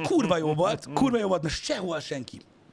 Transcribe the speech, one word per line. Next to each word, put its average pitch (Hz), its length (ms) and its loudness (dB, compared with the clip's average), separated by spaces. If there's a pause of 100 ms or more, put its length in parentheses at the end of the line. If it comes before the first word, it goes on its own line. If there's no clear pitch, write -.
kurva 233 340 4
jó 156 180 2
volt, 196 400 0
kurva 240 240 4
jó 208 100 0
volt, 175 140 2
mert 156 120 -2
sehol 185 460 -4
senki. - 400 -10 (320)